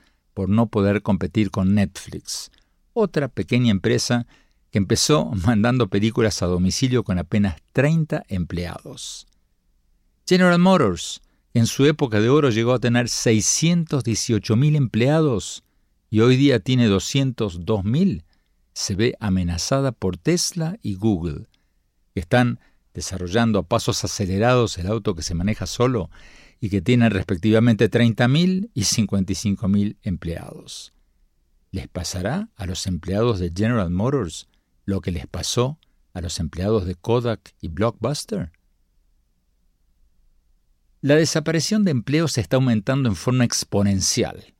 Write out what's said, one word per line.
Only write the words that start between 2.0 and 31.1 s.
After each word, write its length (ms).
otra 360
pequeña 420
empresa 560
que 60
empezó 520
mandando 420
películas 540
a 40
domicilio 580
con 140
apenas 380
treinta 560
empleados. 1000
General 320
Motors, 640
en 120
su 200
época 340
de 80
oro 220
llegó 220
a 80
tener 280
seiscientos 960
dieciocho 540
mil 180
empleados 880
y 120
hoy 160
día 240
tiene 260
doscientos 760
dos 200
mil, 380
se 220
ve 240
amenazada 720
por 260
Tesla 640
y 140
Google, 540
que 60
están 400
desarrollando 680
a 60
pasos 400
acelerados 760
el 80
auto 300
que 60
se 120
maneja 320
solo 440
y 100
que 100
tienen 300
respectivamente 760
treinta 400
mil 460
y 100
cincuenta 480
y 20
cinco 320
mil 360
empleados. 880